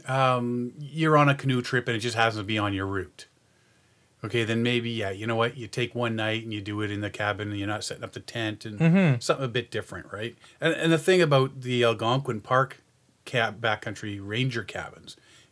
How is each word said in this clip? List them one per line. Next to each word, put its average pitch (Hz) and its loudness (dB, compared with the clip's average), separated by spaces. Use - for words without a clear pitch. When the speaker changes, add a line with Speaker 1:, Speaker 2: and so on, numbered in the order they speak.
Speaker 1:
um, 123 0
you're 151 4
on 143 8
a 139 4
canoe 131 0
trip 123 -2
and 120 0
it 104 -2
just 113 -4
happens 113 4
to 107 -4
be 107 -2
on 101 0
your 98 -2
route. 95 -6
Okay, 113 0
then 113 0
maybe, 120 0
yeah, 107 -4
you 101 -8
know 117 -2
what? 117 0
You 117 -12
take 120 -6
one 117 -2
night 110 -2
and 110 -10
you 104 -6
do 104 -6
it 104 -2
in 104 -4
the 104 -4
cabin 104 -4
and 104 -6
you're 98 -4
not 104 -4
setting - -10
up 113 -10
the - -12
tent 110 -8
and 107 -8
Speaker 2:
Mm-hmm. 165 4
Speaker 1:
something 139 0
a 123 -2
bit 120 -4
different, - -8
right? 110 -8
And, 160 2
and 165 2
the 165 6
thing 180 4
about 135 4
the 123 0
Algonquin 113 2
Park 127 2
cab-, 113 -2
backcountry 104 -4
ranger 117 -2
cabins - -12